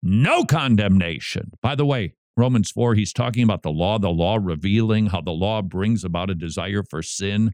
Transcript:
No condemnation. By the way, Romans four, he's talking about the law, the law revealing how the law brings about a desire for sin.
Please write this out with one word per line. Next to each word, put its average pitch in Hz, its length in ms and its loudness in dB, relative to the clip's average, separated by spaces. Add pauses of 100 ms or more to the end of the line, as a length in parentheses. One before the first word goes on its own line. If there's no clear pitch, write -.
No 151 420 2
condemnation. 101 1160 2
By 131 140 -2
the 143 100 0
way, 127 300 -2 (220)
Romans 120 340 2
four, 117 240 0
he's 107 180 0
talking 123 300 -2
about 104 200 2
the 80 80 -4
law, 90 280 0
the 98 100 0
law 87 320 0
revealing 104 680 0
how 95 140 -2
the 80 100 -8
law 98 300 -2
brings 95 440 -2
about 90 260 -4
a 95 40 -2
desire 87 480 -4
for 80 200 -8
sin. 104 520 -2